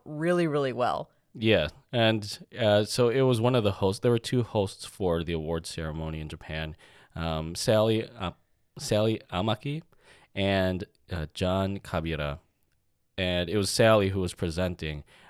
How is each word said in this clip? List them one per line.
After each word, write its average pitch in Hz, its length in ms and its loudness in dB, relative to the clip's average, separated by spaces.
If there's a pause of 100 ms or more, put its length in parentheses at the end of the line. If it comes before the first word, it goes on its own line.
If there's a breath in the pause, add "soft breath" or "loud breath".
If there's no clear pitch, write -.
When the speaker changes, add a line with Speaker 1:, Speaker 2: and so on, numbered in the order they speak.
Speaker 1:
really, 165 420 0
really 143 260 0
well. 113 360 -2 (260)
Speaker 2:
Yeah, 107 340 4 (220)
and, 110 460 2 (220)
uh, 107 260 6
so 120 240 2
it 127 120 2
was 127 200 4
one 123 140 2
of 117 80 2
the 101 100 2
hosts. 98 280 -2
There 123 100 4
were 117 80 2
two 123 240 -2
hosts - 420 -4
for 85 380 -2
the 85 100 -4
award 82 320 -4
ceremony 80 540 -8
in 76 100 -10
Japan, 78 460 -8 (400 soft breath)
um, 80 400 -4
Sally, 110 520 2 (120)
uh, 90 120 -4 (460)
Sally 110 420 0 (120)
Amaki 110 500 -4 (540 soft breath)
and, 95 480 0 (280)
uh, 82 220 -4
John 95 460 0
Kabira. 78 600 -4 (760)
And 90 320 0
it 101 80 0
was 98 120 2
Sally 110 400 6
who 95 120 -2
was 90 120 -4
presenting. 82 680 -4 (260 soft breath)